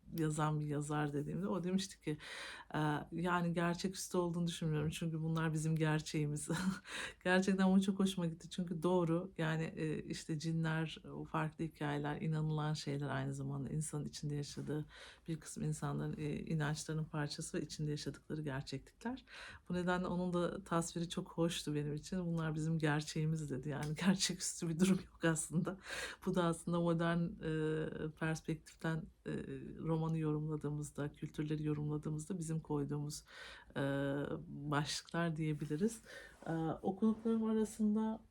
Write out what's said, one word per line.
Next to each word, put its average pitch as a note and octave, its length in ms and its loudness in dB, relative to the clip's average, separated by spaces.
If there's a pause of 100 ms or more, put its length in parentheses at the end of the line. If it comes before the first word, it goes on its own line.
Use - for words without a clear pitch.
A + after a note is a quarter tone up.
(180)
yazan D#3 420 2
bir D3+ 60 -2
yazar D3 460 0
dediğimde D3+ 360 -2
o F#3+ 140 0
demişti F#3+ 380 0
ki, D3+ 180 -2 (560)
eee, D#3 60 0 (320)
"Yani F3 420 2
gerçeküstü F3 640 0
olduğunu F3 300 2
düşünmüyorum D#3 420 0
çünkü D#3+ 320 -2
bunlar D#3+ 320 2
bizim D#3+ 220 2
gerçeğimiz." D3+ 720 2
<laughs> F#3 360 0 (400)
Gerçekten F#3+ 520 6
bu G3 60 10
çok G3 160 2
hoşuma F#3 280 4
gitti E3 240 -6
çünkü F3 320 -2
doğru. F3 560 4
Yani, D#3+ 260 2 (120)
eee, D#3 260 0
işte E3 360 -4
cinler, D#3+ 600 0 (160)
o D3 100 -6
farklı D#3 400 -2
hikayeler, D3 560 -2
inanılan D#3 540 2
şeyler C#3+ 340 -2
aynı C3+ 260 0
zamanda C#3 360 -4
insanın D3+ 380 -2
içinde D3 260 -4
yaşadığı, C#3+ 500 -4 (440)
bir D#3+ 120 -4
kısım - 240 -8
insanların, D3+ 520 -2
eee, D3+ 300 -4
inançlarının D#3 580 0
parçası D3+ 540 -4
ve D#3 40 0
içinde D3+ 280 -2
yaşadıkları D3 520 -4
gerçeklikler. C#3+ 840 -6 (440)
Bu F3 60 -2
nedenle F3+ 320 2
onun F3+ 260 0
da F3 320 0
tasviri E3+ 440 0
çok F3 200 -4
hoştu E3 460 0
benim D3 200 0
için. F3 320 -4
"Bunlar D#3+ 280 0
bizim D#3+ 240 2
gerçeğimiz." D#3 720 0
dedi. B2+ 180 -4
Yani D3+ 260 -2
<laughs> F3 120 2
gerçeküstü - 640 2
bir D#3+ 120 0
durum F#3+ 180 6 (140)
yok - 120 -8
aslında. E3 520 2 (500)
Bu F#3 80 2
da F3+ 100 4
aslında E3+ 360 2
modern, E3+ 380 4 (240)
eee, D#3 680 0 (100)
perspektiften, D#3+ 840 -2 (240)
eee, D3+ 60 -4 (460)
romanı D#3+ 400 2
yorumladığımızda, D3+ 920 0
kültürleri D3+ 520 -4
yorumladığımızda D3+ 760 -2
bizim D#3+ 220 -2
koyduğumuz, D3 640 -2 (520)
eee, C#3 60 0 (680)
başlıklar D3+ 880 0
diyebiliriz. D#3 680 0 (440)
Eee, D#3 60 -2 (300)
okuduklarım A3 640 2
arasında A3 760 2 (100)